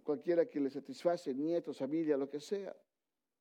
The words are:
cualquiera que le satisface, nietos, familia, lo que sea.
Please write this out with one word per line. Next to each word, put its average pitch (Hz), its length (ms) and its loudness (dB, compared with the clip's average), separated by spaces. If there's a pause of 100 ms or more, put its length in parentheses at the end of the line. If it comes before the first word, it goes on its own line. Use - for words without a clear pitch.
cualquiera 160 420 2
que 151 140 -4
le 139 100 2
satisface, 143 640 -2
nietos, 156 440 0
familia, 151 380 2
lo 135 140 0
que 147 100 -6
sea. 196 340 -6 (680)